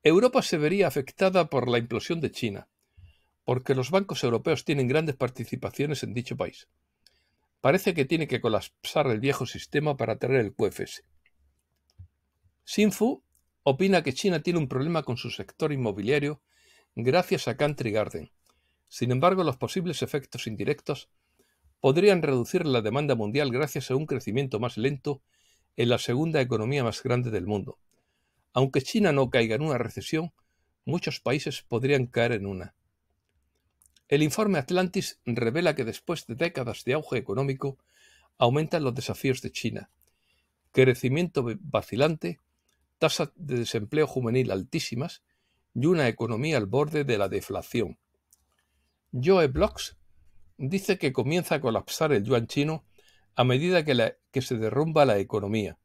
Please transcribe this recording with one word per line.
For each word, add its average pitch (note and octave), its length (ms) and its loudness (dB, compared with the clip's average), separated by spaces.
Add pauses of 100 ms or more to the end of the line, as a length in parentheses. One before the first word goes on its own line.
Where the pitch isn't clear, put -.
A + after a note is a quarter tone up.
Europa A#3 360 6
se F3 160 -2
vería E3+ 280 2
afectada F3 640 0
por B2 180 0
la A#2+ 120 2
implosión B2 420 -4
de B2 100 -2
China, - 380 -6 (760)
porque B2+ 300 0
los B2+ 160 -2
bancos G3 320 0
europeos B2+ 420 0
tienen C#3 220 0
grandes D3+ 300 0
participaciones C3 880 -4
en A2 100 -8
dicho A#2+ 240 -6
país. - 320 -8 (960)
Parece F3 320 2
que C#3 100 0
tiene D#3+ 240 -2
que B2 140 -2
colapsar A#2 640 -2
el A2 140 0
viejo C3+ 260 -2
sistema D3 500 -4
para - 220 -2
traer B2+ 220 2
el G2+ 120 -2
Q G#2+ 140 0
F - 160 -4
S. - 200 -10 (1600)
Xinfu G#3+ 580 2 (400)
opina F3 400 4
que B2 100 -2
China E3+ 300 0
tiene F3 160 0
un C#3 100 0
problema D3 360 -2
con A#2+ 120 -4
su A#2+ 140 -10
sector D3+ 420 -6
inmobiliario C3 680 -2 (520)
gracias C#3+ 540 0
a A2+ 80 -4
Country D3 340 -2
Garden. G2+ 400 -2 (580)
Sin B2 220 -2
embargo, F3 320 4
los D#3 140 0
posibles E3+ 460 -4
efectos - 440 -6
indirectos A2+ 640 -4 (720)
podrían F3 400 6
reducir D3 460 0
la B2 160 2
demanda C3 320 0
mundial A#2 360 -2
gracias C#3 400 -4
a C3 60 0
un D3+ 80 -2
crecimiento B2+ 560 -4
más A#2+ 160 -4
lento C#3 460 -2 (560)
en A#2+ 100 2
la A#2 100 4
segunda D3+ 440 0
economía B2 420 0
más A2 180 -4
grande B2 280 0
del F#2+ 160 -4
mundo. G2+ 320 -4 (760)
Aunque C3+ 300 2
China G3+ 300 2
no C3+ 180 2
caiga A2+ 260 2
en D3 60 -2
una D3 160 0
recesión, D#3 540 -4 (520)
muchos D#3 340 -4
países C#3+ 440 -4
podrían C3 440 0
caer A#2+ 260 0
en G2 140 -4
una. F#2+ 280 -8 (1300)
El D3 160 2
informe F#3+ 360 0
Atlantis F3+ 640 -2
revela B2 500 0
que B2+ 100 -4
después - 420 -6
de A#2 100 -10
décadas C#3+ 480 -4
de B2 80 0
auge D3+ 240 -2
económico, C3+ 600 -4 (600)
aumentan D3+ 460 2
los A#2+ 100 0
desafíos C3 480 -2
de - 80 -8
China. G#2+ 400 -6 (800)
Crecimiento C3 720 2
ve-, A#2 160 -4
vacilante, D#3 800 -2 (600)
tasas D#3 360 0
de C3+ 240 -4
desempleo A#2 480 -2
juvenil A#2+ 460 0
altísimas C3+ 720 -6 (500)
y B2 120 0
una D#3+ 200 4
economía A#2 500 0
al G#2 100 0
borde D3 360 0
de B2 160 0
la G2 100 0
deflación. G2 720 -4 (1120)
Joe D#3 360 4
Blocks - 480 -2 (640)
dice F3+ 380 -2
que C#3+ 160 -2
comienza D#3 440 0
a C3+ 40 -2
colapsar B2+ 520 0
el G#2 100 4
yuan A#2 240 2
chino D3 380 -2 (500)
a - 80 2
medida D#3 420 4
que C#3+ 100 2
la, A#2 220 2 (140)
que B2+ 120 -2
se B2+ 140 -4
derrumba C#3 500 4
la G#2 120 4
economía. G2+ 680 -2